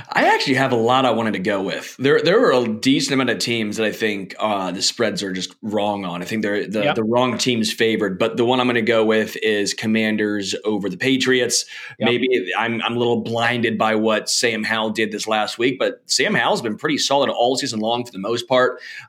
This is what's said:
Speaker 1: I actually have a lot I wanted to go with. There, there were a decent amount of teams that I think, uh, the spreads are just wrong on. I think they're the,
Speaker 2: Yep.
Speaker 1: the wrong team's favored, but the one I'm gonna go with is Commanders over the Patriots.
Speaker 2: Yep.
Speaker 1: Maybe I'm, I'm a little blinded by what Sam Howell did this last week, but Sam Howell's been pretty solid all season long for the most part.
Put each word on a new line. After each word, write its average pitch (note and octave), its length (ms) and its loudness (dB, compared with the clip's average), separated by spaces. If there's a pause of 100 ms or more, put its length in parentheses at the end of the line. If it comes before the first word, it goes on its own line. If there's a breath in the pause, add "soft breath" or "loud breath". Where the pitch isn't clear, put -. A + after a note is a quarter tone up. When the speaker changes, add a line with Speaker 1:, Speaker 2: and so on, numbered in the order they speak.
(120)
Speaker 1:
I C#4 140 2
actually G#4 300 2
have C3 140 0
a B2 60 2
lot B2 300 4
I B2 60 4
wanted A2 200 0
to G2 60 -4
go G2 240 -2
with. - 340 -6
There, C#3+ 240 4
there F3 180 4
were A3 140 4
a B2 160 2
decent C3+ 460 0
amount C3 160 2
of A2 80 -2
teams A2 400 -2
that A2 80 0
I G#2+ 40 -2
think, G2 480 -4
uh, G2 320 -2
the F#2 120 -6
spreads G2 400 -2
are G2 100 -4
just F#2 300 -8
wrong G#2 420 -2
on. F2 160 -6
I F2+ 60 -8
think A2 160 -2
they're G2+ 240 -2
the, G2+ 180 -2
Speaker 2:
Yep. F#2+ 120 0
Speaker 1:
the A2+ 80 0
wrong A#2+ 340 2
team's A2+ 340 0
favored, G#2 460 0
but A2+ 180 0
the A#2+ 80 2
one B2+ 160 4
I'm B2 60 2
gonna A#2+ 160 2
go A2+ 200 4
with G#2+ 360 2
is G#2 340 0
Commanders G#2+ 800 0 (120)
over G2+ 240 -2
the F2 80 -8
Patriots. B2+ 680 2 (360 loud breath)
Speaker 2:
Yep. B2+ 60 0
Speaker 1:
Maybe A#2+ 480 0
I'm, A2+ 280 -2
I'm A2+ 120 -2
a A#2+ 40 -2
little A#2+ 240 2
blinded A#2 560 0
by A2 160 2
what G#2+ 340 0
Sam A2+ 340 0
Howell A2 280 -2
did G#2+ 200 -2
this G#2 160 -6
last G#2+ 300 -2
week, C3 220 0
but G#2 260 -2
Sam F#3 300 0
Howell's D3 260 2
been G#2+ 160 -4
pretty D3 220 -2
solid C#3 320 2
all B2 260 0
season B2 240 -4
long A#2+ 240 -2
for - 80 -14
the F#2+ 60 -12
most A#2 280 -4
part. B2+ 320 2 (300 loud breath)